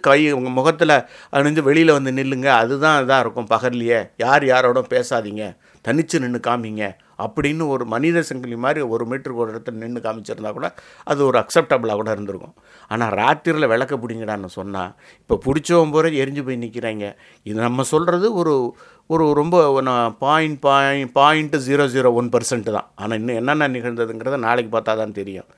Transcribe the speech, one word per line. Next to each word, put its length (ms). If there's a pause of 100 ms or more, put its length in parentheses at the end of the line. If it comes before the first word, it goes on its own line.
கை 200 (100)
உங்க 200
முகத்துல 420 (380)
அணிந்து 320
வெளியில 340
வந்து 160
நில்லுங்க, 420
அதுதான் 440
இதா 200
இருக்கும். 320
பகல்லையே 480 (180)
யார் 280
யாரோட 440
பேசாதீங்க, 560 (400)
தனிச்சு 340
நின்னு 220
காமிங்க 440 (340)
அப்படின்னு 480
ஒரு 180
மனித 380
சங்கிலி 340
மாதிரி 300
ஒரு 180
மீட்டருக்கு 400
ஒரு 80
இடத்துல 280
நின்னு 200
காமிச்சிருந்தா 520
கூட 160 (360)
அது 180
ஒரு 160
அக்செப்டபிளா 560
கூட 160
இருந்திருக்கும். 440 (360)
ஆனா 220
ராத்திரில 560
விளக்க 280
பிடிங்கடான்னு 540
சொன்னா, 320 (380)
இப்ப 200
பிடிச்சவன் 520
பூரா 240
எரிஞ்சு 280
போய் 180
நிக்கிறாங்க. 440 (400)
இது 140
நம்ம 240
சொல்றது 500
ஒரு, 220 (540)
ஒரு 140 (100)
ரொம்ப, 300 (180)
நான் 360
point, 420
point, 520
point 480
zero 280
zero 260
one 160
percent 400
தான். 240
ஆனா 200
இன்னும் 260
என்னென்ன 280
நிகழ்ந்ததுங்கிறத 680
நாளைக்கு 340
பார்த்தா 240
தான் 220
தெரியும். 400